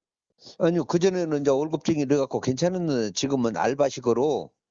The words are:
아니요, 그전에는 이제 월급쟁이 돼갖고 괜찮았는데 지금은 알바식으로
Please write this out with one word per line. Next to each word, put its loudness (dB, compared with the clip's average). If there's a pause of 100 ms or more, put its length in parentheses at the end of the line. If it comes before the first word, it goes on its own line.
(580)
아니요, 2
그전에는 0
이제 2
월급쟁이 0
돼갖고 0
괜찮았는데 -2
지금은 0
알바식으로 0 (200)